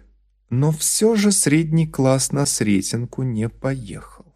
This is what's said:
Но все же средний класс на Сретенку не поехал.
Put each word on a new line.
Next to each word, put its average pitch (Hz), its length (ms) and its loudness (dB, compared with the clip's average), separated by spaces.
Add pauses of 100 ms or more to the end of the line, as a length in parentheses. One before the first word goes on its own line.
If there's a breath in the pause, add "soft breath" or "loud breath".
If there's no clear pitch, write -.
(480)
Но 143 240 2
все 214 440 0
же 208 160 4
средний 160 540 2
класс 131 460 2
на 143 140 0
Сретенку 117 800 -2
не 113 240 -2
поехал. 110 880 -10